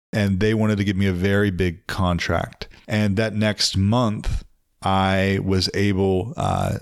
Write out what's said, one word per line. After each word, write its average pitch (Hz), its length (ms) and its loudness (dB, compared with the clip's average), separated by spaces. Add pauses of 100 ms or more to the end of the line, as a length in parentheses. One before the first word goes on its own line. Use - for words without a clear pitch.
(140)
and 101 260 0
they 107 140 2
wanted 107 240 2
to 101 60 0
give 101 120 0
me 98 100 0
a 95 80 2
very 98 380 2
big 90 360 -2
contract. - 800 -2 (200)
And 107 300 0
that 110 180 -2
next 104 420 0
month, 107 680 0 (380)
I 95 640 2
was 95 300 2
able, 95 640 0
uh, - 440 -2